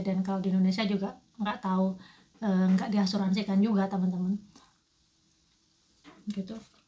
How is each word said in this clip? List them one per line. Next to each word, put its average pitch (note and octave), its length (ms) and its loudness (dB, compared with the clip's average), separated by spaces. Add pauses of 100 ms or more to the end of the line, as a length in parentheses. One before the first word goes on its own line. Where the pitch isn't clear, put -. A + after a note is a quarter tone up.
Dan F#3+ 160 0
kalau F#3+ 240 -2
di F#3 80 0
Indonesia F#3+ 320 2
juga G3 320 -2 (240)
nggak G#3+ 160 -4
tahu, F#3+ 400 0 (480)
eh, F#3 200 2 (120)
nggak A#3 160 -2
diasuransikan G3 720 0
juga, G3 240 2
teman-teman. F#3 480 -2 (1900)
Gitu. G3 240 -8 (340)